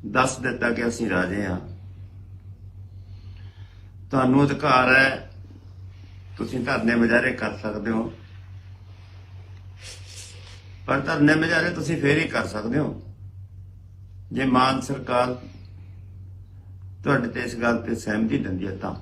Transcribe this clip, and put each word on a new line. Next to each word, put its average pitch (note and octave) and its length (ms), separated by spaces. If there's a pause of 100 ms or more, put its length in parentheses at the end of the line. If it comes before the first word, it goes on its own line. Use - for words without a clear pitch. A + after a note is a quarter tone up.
ਦੱਸ B2+ 320
ਦਿੱਤਾ A#2+ 340
ਕਿ A#2 160
ਅਸੀਂ A2+ 220
ਰਾਜੇ F#2 360
ਹਾਂ। F2+ 140 (2500)
ਤੁਹਾਨੂੰ C3+ 340
ਅਧਿਕਾਰ C3 500
ਹੈ, C3+ 360 (1040)
ਤੁਸੀਂ B2 220
ਧਰਨੇ A#2+ 360
ਮੁਜ਼ਾਹਰੇ A#2 360
ਕਰ G#2+ 260
ਸਕਦੇ G#2 340
ਹੋ, A2+ 220 (2750)
ਪਰ C3+ 120
ਧਰਨੇ D3+ 360
ਮੁਜ਼ਾਹਰੇ E3 340
ਤੁਸੀਂ D#3 320
ਫੇਰ C#3+ 160
ਹੀ D#3+ 100
ਕਰ A#2+ 200
ਸਕਦੇ A#2 320
ਹੋ, C3+ 220 (1300)
ਜੇ C3 120
ਮਾਨ C3 360
ਸਰਕਾਰ B2 520 (1700)
ਤੁਹਾਡੇ C3 240
ਤੇ B2 140
ਇਸ A#2 140
ਗੱਲ A#2 260
ਤੇ A#2 140
ਸਹਿਮਤੀ G#2+ 420
ਦਿੰਦੀ F#2+ 300
ਹੈ F#2 100
ਤਾਂ। F#2+ 240